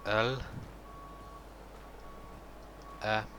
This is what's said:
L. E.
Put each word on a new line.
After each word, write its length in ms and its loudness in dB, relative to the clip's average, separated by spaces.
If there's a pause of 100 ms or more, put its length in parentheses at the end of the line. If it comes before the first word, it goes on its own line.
L. 340 8 (2750)
E. 220 8 (140)